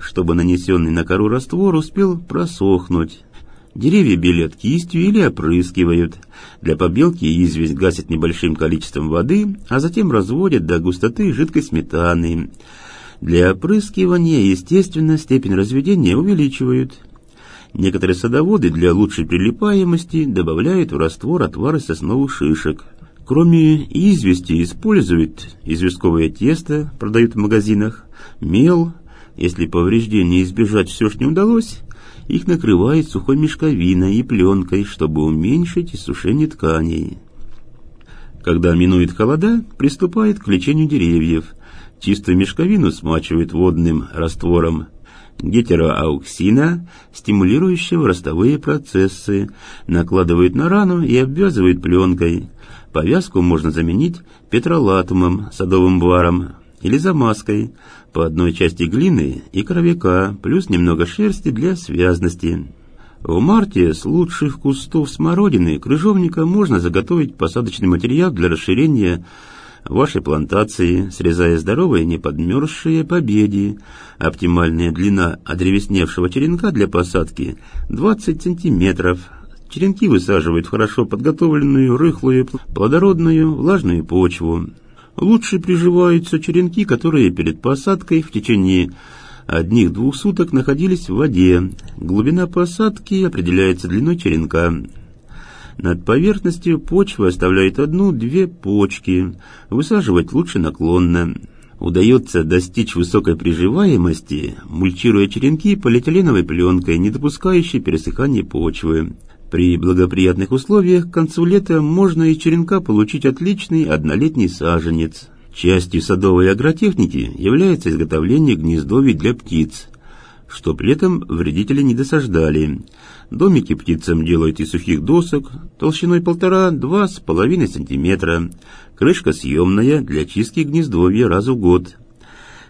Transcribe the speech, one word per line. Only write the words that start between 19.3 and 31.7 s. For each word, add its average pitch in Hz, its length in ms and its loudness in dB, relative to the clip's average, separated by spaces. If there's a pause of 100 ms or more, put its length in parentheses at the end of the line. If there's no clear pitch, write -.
добавляют 95 640 0
в 71 60 -2
раствор 117 440 -2
отвары 110 380 -2
сосновых 117 500 -4
шишек. 78 540 -2 (400)
Кроме 156 600 4
извести 92 800 0
используют 87 1000 -2
известковое 82 640 0
тесто, 147 720 -4
продают 113 320 2
в 113 60 -8
магазинах, 104 640 0 (360)
мел. 170 520 2 (420)
Если 85 300 -2
повреждений 92 800 2
избежать 101 480 0
все 107 180 0
ж 101 60 -10
не 123 100 -4
удалось, 214 560 0 (480)